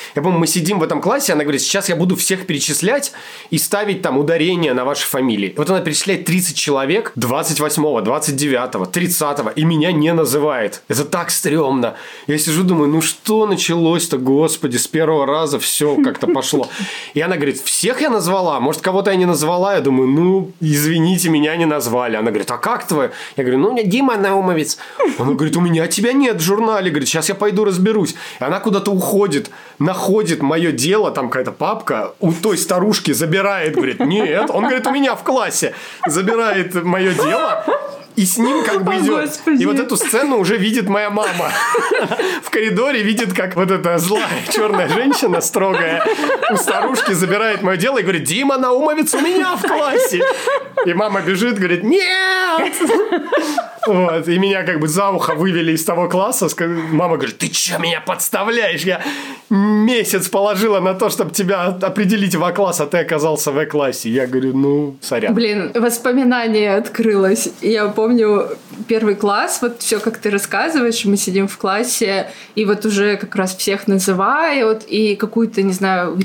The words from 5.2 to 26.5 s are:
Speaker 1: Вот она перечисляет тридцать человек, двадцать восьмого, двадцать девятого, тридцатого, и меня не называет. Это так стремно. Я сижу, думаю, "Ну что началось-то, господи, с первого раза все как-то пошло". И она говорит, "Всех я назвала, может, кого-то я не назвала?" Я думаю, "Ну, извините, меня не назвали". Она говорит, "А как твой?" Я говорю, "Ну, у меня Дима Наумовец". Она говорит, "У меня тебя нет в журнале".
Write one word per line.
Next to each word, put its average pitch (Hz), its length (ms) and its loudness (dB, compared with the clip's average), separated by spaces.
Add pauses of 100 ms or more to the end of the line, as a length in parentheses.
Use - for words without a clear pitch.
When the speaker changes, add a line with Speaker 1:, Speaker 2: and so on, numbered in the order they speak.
Speaker 1:
Вот 147 120 0
она 185 100 2
перечисляет 175 440 -2
тридцать 175 320 0
человек, 143 600 0
двадцать 139 440 -2
восьмого, 151 400 0
двадцать 135 360 -2
девятого, 127 500 -2
тридцатого, 147 640 -2
и 156 140 0
меня 165 280 2
не 156 220 2
называет. 143 760 0
Это 139 160 -2
так 160 260 -4
стремно. 135 640 0 (340)
Я 151 100 0
сижу, 160 240 0
думаю, 165 260 2
"Ну 156 140 2
что 214 440 0
началось-то, 165 720 0
господи, 135 600 0
с - 80 -2
первого 156 400 2
раза 147 320 0
все 147 440 0
как-то - 260 0
пошло". 139 400 0 (460)
И 147 60 0
она 175 160 0
говорит, 139 240 -2
"Всех 254 400 -2
я 302 100 0
назвала, 180 500 0
может, 147 220 0
кого-то 190 280 2
я 190 60 4
не 185 100 4
назвала?" 175 480 2
Я 170 60 2
думаю, 131 280 4
"Ну, 180 520 2
извините, 160 680 2
меня 151 280 2
не 170 100 2
назвали". 123 480 0
Она 110 160 0
говорит, 101 220 -2
"А 120 60 -4
как 233 280 -2
твой?" 143 240 0 (260)
Я 143 80 0
говорю, 127 200 2
"Ну, - 60 -
у - 20 0
меня 240 100 0
Дима 233 340 2
Наумовец". 190 600 0 (400)
Она 131 140 0
говорит, 147 240 0
"У 175 40 2
меня 165 280 2
тебя 208 240 0
нет 262 240 2
в 165 40 -6
журнале". 202 500 0